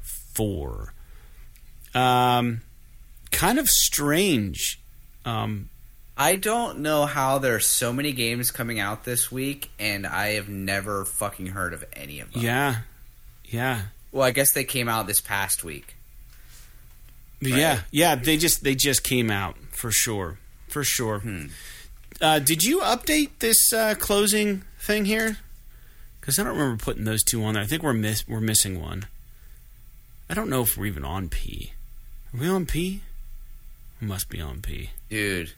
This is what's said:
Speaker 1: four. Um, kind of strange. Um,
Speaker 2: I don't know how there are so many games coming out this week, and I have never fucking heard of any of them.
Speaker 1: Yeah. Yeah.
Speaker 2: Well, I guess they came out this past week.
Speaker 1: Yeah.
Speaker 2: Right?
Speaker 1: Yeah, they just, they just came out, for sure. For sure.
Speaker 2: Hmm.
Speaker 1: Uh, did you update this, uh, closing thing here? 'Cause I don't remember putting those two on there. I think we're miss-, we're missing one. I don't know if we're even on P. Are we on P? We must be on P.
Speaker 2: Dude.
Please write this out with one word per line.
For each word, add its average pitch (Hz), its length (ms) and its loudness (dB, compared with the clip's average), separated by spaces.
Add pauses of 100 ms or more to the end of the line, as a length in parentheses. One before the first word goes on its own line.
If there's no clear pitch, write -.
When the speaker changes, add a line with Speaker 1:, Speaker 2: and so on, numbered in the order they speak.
Speaker 1:
four. 73 920 -6 (1000)
Um, 123 680 6 (720)
kind 233 280 4
of 269 100 2
strange. 147 1080 2 (460)
Um, 107 440 -4 (480)
Speaker 2:
I 156 180 4
don't 220 440 0
know 151 260 2
how 135 320 2
there 131 180 2
are 107 40 2
so - 340 2
many 143 180 0
games 120 400 0
coming 117 280 -4
out 101 240 -2
this 123 280 -2
week, 135 380 -6 (100)
and 101 280 -2
I 101 260 0
have 101 160 -4
never 98 560 -2
fucking 98 420 -4
heard 92 260 -4
of 78 100 -12 (100)
any 71 260 -12
of - 140 -14
them. 120 80 -2
Speaker 1:
Yeah. 123 360 2 (680)
Yeah. 120 360 -2 (300)
Speaker 2:
Well, 135 120 2
I 127 80 6
guess 139 200 4
they 139 120 2
came 120 260 -2
out 113 160 0
this 101 160 0
past 98 420 -2
week. 78 320 -12 (1400)
Speaker 1:
Yeah. 135 360 4
Speaker 2:
Right? 95 160 -4
Speaker 1:
Yeah, 156 240 6
they 151 220 4
just, 160 260 2
they 139 100 4
just 135 300 2
came 120 260 2
out, 98 280 -2 (140)
for 117 200 -6
sure. 98 480 0 (300)
For 147 140 -2
sure. 110 360 0
Speaker 2:
Hmm. 95 260 -8 (720)
Speaker 1:
Uh, 156 200 6
did 156 240 2
you 294 160 4
update 285 500 2 (100)
this, 226 320 6
uh, 226 220 4
closing 202 680 2 (160)
thing 208 260 2
here? 220 320 2 (840)
'Cause 139 180 0
I 202 40 2
don't 247 140 -2
remember 127 260 2
putting 120 200 -2
those 110 200 2
two 113 200 2
on 110 100 0
there. 104 100 2
I 107 40 -4
think 160 160 -2
we're 143 100 2
miss-, 107 340 0
we're 113 140 -2
missing 101 400 2
one. 82 240 -8 (1200)
I 170 40 -6
don't 208 160 -4
know 131 140 2
if 110 140 0
we're 98 100 -4
even 76 180 -4
on 87 240 -4
P. - 440 -4 (600)
Are 123 60 -4
we 147 100 0
on 185 160 2
P? 185 360 0 (1000)
We 110 60 -4
must 92 220 -4
be 87 120 -6
on 71 200 -8
P. - 280 -6 (200)
Speaker 2:
Dude. 98 480 0